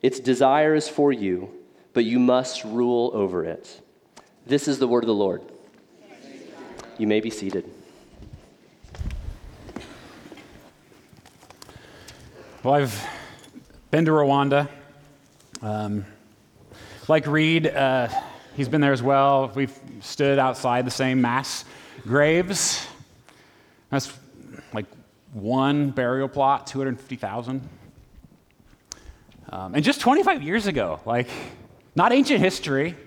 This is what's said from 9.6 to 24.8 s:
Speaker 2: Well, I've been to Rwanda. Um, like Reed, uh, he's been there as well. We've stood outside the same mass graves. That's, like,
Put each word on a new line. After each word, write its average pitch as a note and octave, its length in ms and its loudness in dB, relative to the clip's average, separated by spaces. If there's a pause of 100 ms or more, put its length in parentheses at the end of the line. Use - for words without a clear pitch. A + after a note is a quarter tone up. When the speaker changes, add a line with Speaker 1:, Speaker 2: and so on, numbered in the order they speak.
Speaker 2:
Well, C3+ 140 2
I've A2+ 280 -2 (840)
been D#3+ 160 2
to D#3 60 2
Rwanda. C#3 580 4 (920)
Um, G#2 420 -4 (1000)
like D#3 180 4
Reed, D#3 400 4
uh, C3 440 2 (460)
he's C3 140 -2
been D3+ 120 2
there C#3 120 4
as A#2+ 80 0
well. C#3 540 4
We've C3+ 180 -4 (280)
stood C#3 360 0
outside B2+ 480 0
the B2 60 -4
same C3 280 0
mass B2 460 -2 (400)
graves. D#3+ 840 2 (1000)
That's, - 240 -4 (580)
like, A2 140 -6 (480)